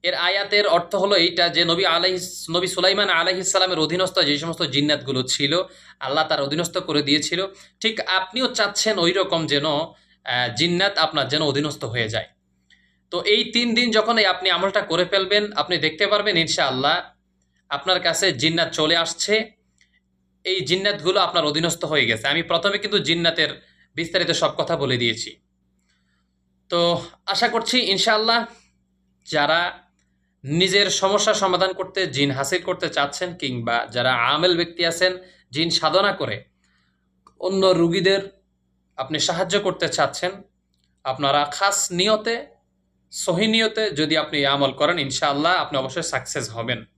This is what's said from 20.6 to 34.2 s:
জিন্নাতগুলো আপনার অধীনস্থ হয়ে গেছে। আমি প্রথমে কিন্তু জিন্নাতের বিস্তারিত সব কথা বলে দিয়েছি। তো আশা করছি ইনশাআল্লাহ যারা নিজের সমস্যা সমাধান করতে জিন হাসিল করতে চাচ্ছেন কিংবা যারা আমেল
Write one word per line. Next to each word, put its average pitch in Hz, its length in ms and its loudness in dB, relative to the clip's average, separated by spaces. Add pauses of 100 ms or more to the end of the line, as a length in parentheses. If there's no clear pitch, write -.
জিন্নাতগুলো 190 600 0
আপনার 170 240 2
অধীনস্থ 165 400 -2
হয়ে 147 220 2
গেছে। 113 220 0
আমি 160 140 0
প্রথমে 180 360 0
কিন্তু 202 200 -2
জিন্নাতের 165 640 0 (320)
বিস্তারিত 165 360 -2
সব 160 260 0
কথা 165 200 -2
বলে 127 200 0
দিয়েছি। 117 400 -4 (1300)
তো 170 360 0 (220)
আশা 220 220 0
করছি 226 320 0
ইনশাআল্লাহ 220 680 2 (840)
যারা 156 580 0 (560)
নিজের 185 460 2
সমস্যা 202 440 2
সমাধান 190 380 0
করতে 185 340 -4
জিন 139 240 0
হাসিল 139 320 -2
করতে 175 260 -4
চাচ্ছেন 170 460 -4
কিংবা 120 560 -4
যারা 123 240 0
আমেল 151 420 2